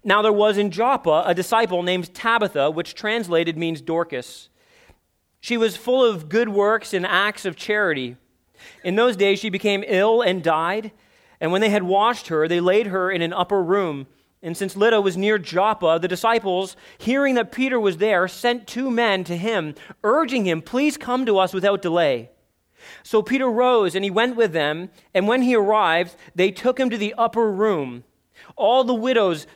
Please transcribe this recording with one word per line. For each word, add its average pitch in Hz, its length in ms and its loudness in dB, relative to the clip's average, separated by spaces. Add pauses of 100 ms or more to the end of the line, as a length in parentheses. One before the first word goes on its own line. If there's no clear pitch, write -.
Now 208 180 4
there 214 100 4
was 208 240 4
in 208 140 0
Joppa 175 560 0
a 175 80 2
disciple 180 480 0
named 180 320 -4
Tabitha, 208 560 0
which - 240 -8
translated 170 640 -2
means 165 220 -4
Dorcas. 165 680 -6 (920)
She 240 160 -4
was 226 200 0
full 254 280 2
of 175 240 0
good 220 220 0
works 208 440 0
and 180 100 0
acts 190 400 0
of 180 120 -6
charity. 156 580 -2 (680)
In 185 100 -2
those 226 220 2
days 196 240 2
she 220 100 -6
became 196 340 -2
ill 214 380 2
and 185 220 0
died." 170 480 -2 (480)
And 165 100 -2
when 185 100 2
they 214 100 2
had 202 120 0
washed 202 460 0
her, 156 180 0
they 175 140 0
laid 196 260 2
her 185 240 -2
in 180 100 -2
an 170 120 -2
upper 190 280 0
room. 165 460 -2 (380)
And 170 120 -8
since 190 200 -8
Lydda 220 240 4
was 190 160 0
near 208 220 0
Joppa, 175 640 0
the 175 60 -4
disciples, 190 680 -2 (220)
hearing 269 360 0
that 233 160 0
Peter 254 300 -2
was 190 160 0
there, 185 320 2
sent 240 400 -4
two 254 240 -4
men 214 320 0
to 175 120 -6
him, 170 380 -4 (300)
urging 254 400 0
him, 160 180 -2
"Please 285 340 -2
come 254 300 -4
to 202 140 2
us 185 120 0
without 196 300 0
delay." 156 480 0 (720)
So 214 200 0
Peter 254 280 0
rose 226 460 2
and 196 80 -2
he 202 80 -2
went 233 240 0
with 220 160 2
them, 156 380 -2 (220)
and 190 140 2
when 254 160 2
he 247 140 2
arrived, 190 580 2 (180)
they 190 200 2
took 254 260 -2
him 262 120 0
to 233 60 -4
the 208 220 -4
upper 233 320 0
room. 160 540 -2 (500)
All 247 300 4
the 247 100 0
widows 220 600 0